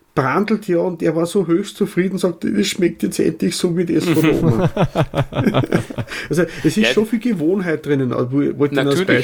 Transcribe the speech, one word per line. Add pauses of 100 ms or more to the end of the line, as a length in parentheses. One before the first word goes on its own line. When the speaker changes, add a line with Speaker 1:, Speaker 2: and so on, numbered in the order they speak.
(160)
Speaker 1:
brandelt
ja“,
und
er
war
so
höchst
zufrieden,
sagte,
„Das
schmeckt
jetzt
endlich
so
wie
das
von
der
Oma.“
Speaker 2:
<laughs>
Speaker 1:
<laughs> (680)
Also (200)
es
ist
Speaker 3:
Ja.
Speaker 1:
schon
viel
Gewohnheit
drinnen,
aber
ich
wollte
nur
als
Speaker 3:
Natürlich. (160)